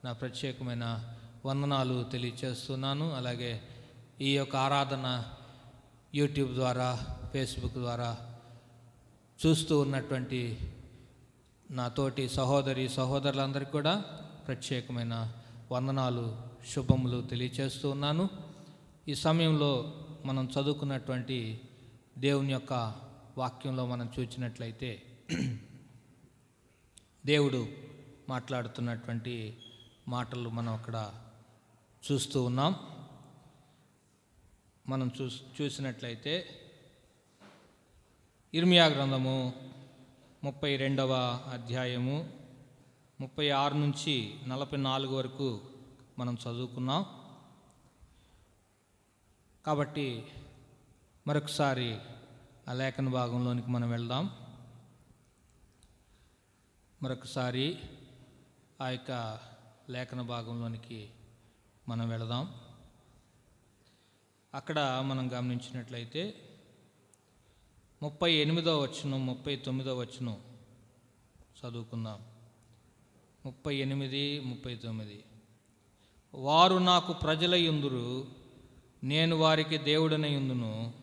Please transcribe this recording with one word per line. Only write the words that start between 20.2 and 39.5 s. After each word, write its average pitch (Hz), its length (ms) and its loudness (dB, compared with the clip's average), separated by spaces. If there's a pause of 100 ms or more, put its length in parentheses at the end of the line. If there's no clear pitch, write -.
మనం 135 260 0
చదువుకున్నటువంటి 131 1120 -2 (580)
దేవుని 139 340 4
యొక్క 120 420 -2 (440)
వాక్యంలో 127 480 -2
మనం 120 320 -4
చూచినట్లయితే, 117 840 -6 (280)
<clears throat> 131 280 0 (1700)
దేవుడు 135 640 2 (360)
మాట్లాడుతున్నటువంటి 120 1300 -4 (500)
మాటలు 123 400 -4
మనం 117 240 -2
అక్కడ 110 400 -4 (1000)
చూస్తూ 135 300 2
ఉన్నాం. 135 340 4 (2000)
మనం 131 220 0 (100)
చూస్-, - 420 -6
చూసినట్లయితే 135 840 -4 (2000)
ఇర్మియా 170 320 10
గ్రంథము 131 680 2 (920)